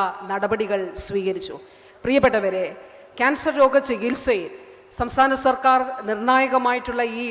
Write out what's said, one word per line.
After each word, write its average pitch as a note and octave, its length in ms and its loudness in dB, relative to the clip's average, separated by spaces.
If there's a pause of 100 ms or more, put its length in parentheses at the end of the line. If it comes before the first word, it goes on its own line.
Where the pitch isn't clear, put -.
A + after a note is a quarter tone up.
(320)
നടപടികൾ G3+ 480 -2 (260)
സ്വീകരിച്ചു. F#3+ 500 -4 (480)
പ്രിയപ്പെട്ടവരെ, A3 640 2 (540)
ക്യാൻസർ C#4+ 420 0
രോഗ C4 160 6 (120)
ചികിത്സയിൽ A3+ 640 -2 (480)
സംസ്ഥാന C4 340 2 (120)
സർക്കാർ C4 340 4 (300)
നിർണായകമായിട്ടുള്ള B3 920 2 (160)
ഈ - 120 -4